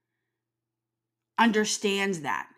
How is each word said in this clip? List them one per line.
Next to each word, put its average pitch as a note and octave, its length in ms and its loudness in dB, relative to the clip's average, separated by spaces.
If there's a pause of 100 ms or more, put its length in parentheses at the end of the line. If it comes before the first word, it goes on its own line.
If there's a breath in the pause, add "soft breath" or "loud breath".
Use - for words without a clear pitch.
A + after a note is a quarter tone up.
(1400)
understands G3+ 840 0
that, G#2+ 260 -6 (100)